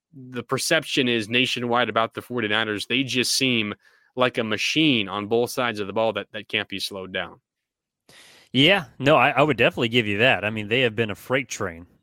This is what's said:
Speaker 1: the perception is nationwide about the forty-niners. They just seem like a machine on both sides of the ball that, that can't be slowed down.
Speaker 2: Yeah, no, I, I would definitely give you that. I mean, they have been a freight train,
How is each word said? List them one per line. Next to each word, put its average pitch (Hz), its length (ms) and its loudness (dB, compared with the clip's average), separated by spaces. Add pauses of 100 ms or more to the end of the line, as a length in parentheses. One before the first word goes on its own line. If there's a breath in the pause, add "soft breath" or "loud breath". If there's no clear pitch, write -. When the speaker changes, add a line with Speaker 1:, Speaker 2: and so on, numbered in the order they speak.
(140)
Speaker 1:
the 127 300 -12
perception 139 640 0
is 113 180 0
nationwide 120 640 0
about 113 240 0
the 104 80 -10
forty-niners. 107 640 -2
They 127 180 0
just 123 320 0
seem 113 380 0 (420 soft breath)
like 127 220 0
a 120 60 2
machine 110 640 0
on 101 200 -6
both 117 220 0
sides 117 300 -4
of 98 80 -6
the 101 60 -8
ball 110 180 0
that, 101 220 -6
that 107 160 -14
can't 107 180 -2
be 98 120 -10
slowed 95 340 -10
down. 90 260 -6 (1120 loud breath)
Speaker 2:
Yeah, 156 340 4 (120)
no, 139 180 4
I, 131 140 6
I 131 140 2
would 151 120 2
definitely 131 340 2
give 117 180 2
you 101 100 -2
that. 107 260 4
I 104 60 0
mean, 107 180 -6
they 120 140 0
have 113 140 0
been 110 160 -2
a 95 40 -8
freight 131 320 -4
train, 87 380 -8 (180)